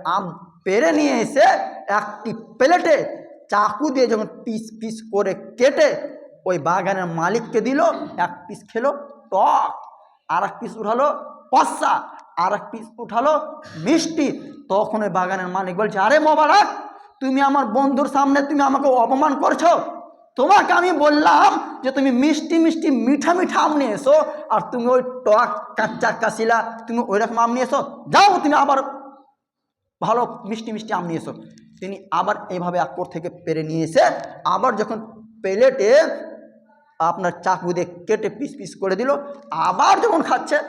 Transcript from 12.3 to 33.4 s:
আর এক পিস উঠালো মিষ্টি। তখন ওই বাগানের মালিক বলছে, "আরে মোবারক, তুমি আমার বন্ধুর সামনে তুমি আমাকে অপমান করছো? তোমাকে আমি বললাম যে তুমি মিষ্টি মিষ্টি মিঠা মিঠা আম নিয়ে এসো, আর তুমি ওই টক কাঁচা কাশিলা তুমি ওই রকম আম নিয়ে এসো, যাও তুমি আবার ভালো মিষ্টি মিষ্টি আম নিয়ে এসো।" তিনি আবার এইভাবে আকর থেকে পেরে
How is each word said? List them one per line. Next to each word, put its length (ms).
আর 160
এক 180
পিস 160
উঠালো 640
মিষ্টি। 680
তখন 340
ওই 60
বাগানের 400
মালিক 280
বলছে, 220
"আরে 200
মোবারক, 480
তুমি 200
আমার 260
বন্ধুর 420
সামনে 340
তুমি 180
আমাকে 280
অপমান 520
করছো? 400
তোমাকে 360
আমি 200
বললাম 880
যে 80
তুমি 200
মিষ্টি 480
মিষ্টি 320
মিঠা 440
মিঠা 260
আম 160
নিয়ে 140
এসো, 240
আর 100
তুমি 140
ওই 160
টক 760
কাঁচা 360
কাশিলা 720
তুমি 220
ওই 100
রকম 200
আম 140
নিয়ে 140
এসো, 420
যাও 300
তুমি 160
আবার 280
ভালো 420
মিষ্টি 280
মিষ্টি 200
আম 140
নিয়ে 140
এসো।" 120
তিনি 300
আবার 240
এইভাবে 320
আকর 240
থেকে 260
পেরে 320